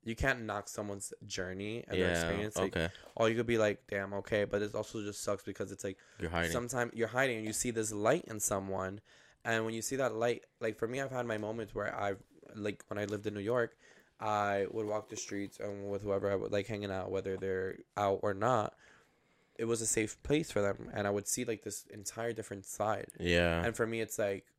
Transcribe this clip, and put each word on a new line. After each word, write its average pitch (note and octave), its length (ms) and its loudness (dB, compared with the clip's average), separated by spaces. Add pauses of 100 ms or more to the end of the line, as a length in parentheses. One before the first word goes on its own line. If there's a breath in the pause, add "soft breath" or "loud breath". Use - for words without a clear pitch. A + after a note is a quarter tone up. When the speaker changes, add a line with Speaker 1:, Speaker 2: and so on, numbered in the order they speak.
Speaker 1:
you A2+ 120 -4
can't C3 280 2
knock G#2 260 -4
someone's G2+ 420 -6 (140)
journey G2 640 -4
and G2 120 0
their F2+ 120 6
Speaker 2:
Yeah, E2+ 80 4
Speaker 1:
experience. E2 380 0
Like, F#2 200 2
Speaker 2:
okay. E2 160 2 (220 loud breath)
Speaker 1:
or A2+ 120 4
you A2+ 80 4
could A#2 120 0
be A#2 100 4
like, G#2+ 300 2
"Damn, G2 260 -4
okay," G#2 320 2
but G2+ 160 2
it G#2 140 -4
also G#2+ 260 -4
just G2+ 220 -6
sucks G2+ 200 -2
because G2+ 280 -6
it's - 120 -10
like, F#2+ 140 -4 (220 loud breath)
Speaker 2:
You're E2+ 100 -2
hiding. E2+ 220 4
Speaker 1:
sometimes A#2+ 420 0
you're A2+ 140 0
hiding, B2 300 2
and A2 100 -4
you A2 60 -2
see B2 180 0
this A2 200 0
light A2 340 4
in G#2+ 140 -8
someone, F#2+ 640 -2 (420 soft breath)
and A2+ 220 2
when A2+ 80 -2
you A2+ 80 -4
see - 140 -2
that B2+ 180 2
light, A#2 320 0 (140)
like, A2 180 -2
for A#2 100 -2
me, B2+ 140 -2
I've C3+ 80 -2
had B2+ 160 -2
my A2 140 0
moments G#2+ 340 -4
where G#2 260 -2
I've, G2+ 220 -2 (340)
like, G#2 320 -4
when G#2 120 -4
I G#2 60 0
lived G#2 200 -4
in G#2 80 -2
New G#2 60 -4
York, A#2 380 0 (420 loud breath)
I G2+ 500 2
would A2 160 -2
walk G#2 240 -2
the G#2+ 60 -10
streets G2+ 440 -6
and G2+ 300 -6
with G2+ 140 -2
whoever G2 280 2
I G2 40 2
would, - 160 0
like, G2+ 160 0
hanging G2+ 240 -4
out, F#2+ 180 -2
whether F#2+ 260 0
they're F#2+ 440 -2 (180)
out G2 240 4
or G#2 140 2
not, A2 400 2 (840 soft breath)
it A2+ 80 -2
was A2+ 160 0
a A2 60 -2
safe - 340 0
place D#3 300 2
for G#2 100 2
them, G2+ 320 0
and G2+ 140 0
I - 20 2
would G2+ 180 0
see, B2 180 -2
like, A2+ 180 -4
this - 240 -8
entire A2+ 440 -6
different G#2 360 -6
side. G#2+ 400 0 (120)
Speaker 2:
Yeah. E2+ 460 6
Speaker 1:
And A2+ 100 0
for A#2 120 2
me, A2+ 140 -2
it's - 180 -6
like G2+ 260 0 (140)